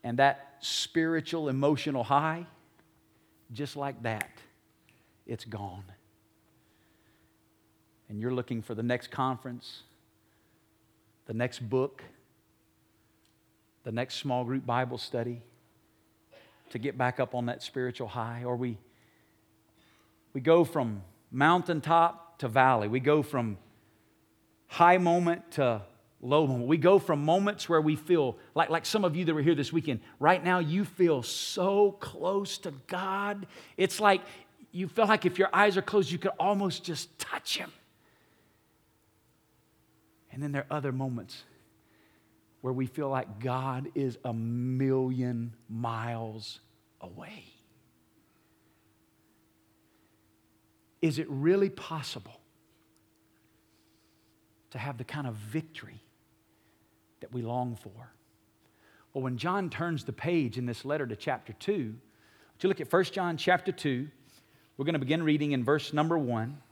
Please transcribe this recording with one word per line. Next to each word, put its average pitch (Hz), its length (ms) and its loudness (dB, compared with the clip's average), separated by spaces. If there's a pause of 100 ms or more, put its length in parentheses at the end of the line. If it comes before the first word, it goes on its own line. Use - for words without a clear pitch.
And 120 140 -2
that - 420 4
spiritual, 160 880 -2
emotional 135 560 2
high, 156 420 2 (1040)
just 131 220 -8
like 139 280 -6
that, 110 260 -2 (1000)
it's 117 200 -8
gone. 98 380 -10 (2250)
And 104 120 -8
you're 123 120 -2
looking 123 280 -4
for 110 140 -10
the 110 80 -6
next 123 280 -2
conference, 127 720 -6 (1400)
the 113 80 -8
next 120 260 -2
book, 131 440 -2 (1800)
the 113 80 -8
next 120 240 -4
small 127 280 -2
group 127 220 -4
Bible 123 320 -2
study 117 440 -6 (1300)
to 123 80 -8
get 127 200 -6
back 123 220 0
up 127 140 -2
on 120 120 -4
that 123 160 -6
spiritual 123 460 -6
high. 117 360 -8
Or 123 120 -2
we, 120 220 -4 (1500)
we 139 80 -4
go 165 240 6
from 110 380 -2 (280)
mountaintop 165 1080 2
to 131 100 -4
valley. 120 400 6
We 127 120 0
go 147 220 4
from 113 360 -2 (1080)
high 175 320 6
moment 175 540 2
to 120 300 0 (380)
low 147 260 2
moment. 123 220 0
We 160 80 4
go 175 220 8
from 147 260 0
moments 196 440 2
where 165 120 6
we 156 140 4
feel 147 420 2 (180)
like, 160 140 2
like 160 160 -2
some 208 200 0
of 165 100 2
you 180 120 -2
that 160 80 2
were 151 80 0
here 165 120 6
this 139 180 -2
weekend, 151 280 -2 (180)
right 175 240 6
now 180 160 2
you 170 260 0
feel 160 380 2
so 196 680 2
close 190 680 -4
to 170 140 -8 (160)
God. 196 580 -4 (300)
It's 190 240 0
like 202 220 6 (500)
you 180 160 -6
feel 226 180 2
like 208 180 4
if 180 140 2
your 190 140 4
eyes 196 240 4
are 190 60 0
closed, 196 280 2
you 180 80 -4
could 190 200 -2
almost 196 460 0
just - 340 -8
touch - 400 -6
Him. - 120 -10 (2500)
And 135 100 -10
then 147 100 -4
there 139 160 -2
are 151 80 -2
other 139 160 -2
moments 127 520 -6 (1160)
where 127 120 -2
we 127 140 -2
feel 143 220 -4
like 127 300 -4
God 131 560 -4
is 131 300 -2
a 123 80 -2
million 123 1200 -2 (140)
miles 113 920 -8 (400)
away. 180 440 -16 (3500)
Is 156 180 2
it 160 120 -4
really 180 400 2
possible - 680 -12 (2250)
to - 80 -12
have 123 200 -8
the 120 60 -8
kind 147 220 -8
of 113 100 -6
victory 113 680 -10 (1160)
that - 120 -16
we 123 80 -6
long 120 360 -6
for? 113 360 -18 (1040)
Well, 135 80 -4
when 127 160 -4
John 180 320 -2
turns 165 340 -4
the 131 80 -8
page 147 460 -2
in 123 80 -4
this 117 180 -8
letter 143 220 -2
to 113 100 -8
chapter 123 380 -6
two, 143 400 -2
would - 680 -20
you 190 60 2
look 190 120 0
at 151 80 -8
First 180 260 4
John 175 220 -2
chapter 180 360 2
two? 139 360 -2 (680)
We're 135 80 -4
gonna 156 140 2
begin 147 240 0
reading 151 300 2
in 127 120 0
verse 143 280 2
number 160 260 2
one. 120 400 -2 (140)